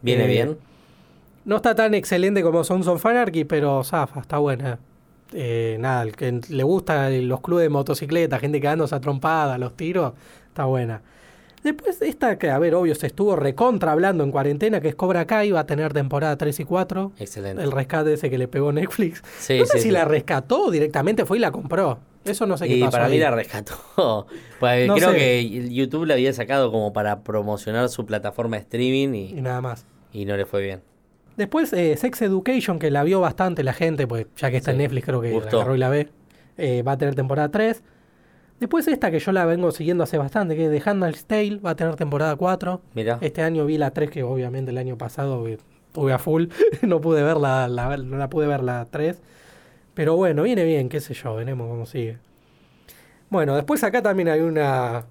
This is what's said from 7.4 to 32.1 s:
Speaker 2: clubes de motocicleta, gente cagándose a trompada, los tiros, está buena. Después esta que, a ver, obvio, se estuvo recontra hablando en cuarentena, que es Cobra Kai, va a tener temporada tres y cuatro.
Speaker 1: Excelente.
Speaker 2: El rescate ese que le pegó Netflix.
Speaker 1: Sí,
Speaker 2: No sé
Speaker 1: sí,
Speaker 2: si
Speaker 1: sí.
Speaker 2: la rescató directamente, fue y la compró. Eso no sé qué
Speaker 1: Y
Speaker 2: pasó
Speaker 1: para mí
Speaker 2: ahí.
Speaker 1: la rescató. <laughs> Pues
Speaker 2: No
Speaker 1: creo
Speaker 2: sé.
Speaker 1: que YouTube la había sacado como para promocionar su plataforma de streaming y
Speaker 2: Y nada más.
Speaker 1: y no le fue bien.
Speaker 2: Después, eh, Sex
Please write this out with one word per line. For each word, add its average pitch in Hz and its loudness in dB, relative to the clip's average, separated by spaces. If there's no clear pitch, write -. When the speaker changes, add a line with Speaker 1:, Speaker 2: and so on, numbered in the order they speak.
Speaker 2:
clubes 175 2
de 156 2
motocicleta, 143 0
gente 143 -2
cagándose 147 0
a 135 -4
trompada, 143 0
los 123 -6
tiros, 165 -2
está - -6
buena. 123 -2
Después 311 -2
esta 247 0
que, 160 0
a 135 2
ver, 165 4
obvio, 170 2
se 156 -6
estuvo 196 0
recontra 156 2
hablando 175 2
en 139 0
cuarentena, 143 0
que 156 -2
es 147 -4
Cobra 180 0
Kai, 208 0
va 175 2
a 147 -2
tener 151 -2
temporada 143 -2
tres 147 -2
y 151 -6
cuatro. 185 -4
Speaker 1:
Excelente. 98 -8
Speaker 2:
El 139 -2
rescate 151 0
ese 147 -4
que 127 -2
le 127 -2
pegó 143 -2
Netflix. 170 -2
Speaker 1:
Sí, 131 0
Speaker 2:
No - 6
sé - 2
Speaker 1:
sí, 571 4
Speaker 2:
si 226 2
Speaker 1:
sí. 226 4
Speaker 2:
la 175 4
rescató 156 0
directamente, 160 2
fue 196 0
y - 2
la 190 2
compró. 151 -2
Eso 208 -2
no 190 0
sé - -4
qué 127 4
Speaker 1:
Y 123 4
Speaker 2:
pasó 123 4
Speaker 1:
para 120 2
mí 135 2
Speaker 2:
ahí. 156 6
Speaker 1:
la 151 4
rescató. 104 -4
<laughs> 113 2
Pues 123 4
Speaker 2:
No - 4
Speaker 1:
creo 175 6
Speaker 2:
sé. 180 6
Speaker 1:
que 123 2
YouTube 135 -2
la 156 4
había 131 4
sacado 123 0
como 107 0
para 104 -2
promocionar 107 -2
su 113 -8
plataforma 107 -4
de 101 -8
streaming 131 0
y 101 -8
Speaker 2:
Y 135 -6
nada 127 -4
más. 120 -10
Speaker 1:
y 104 -8
no 101 -4
le 98 -2
fue 101 -4
bien. 98 -8
Speaker 2:
Después, 311 -2
eh, 170 2
Sex 254 -4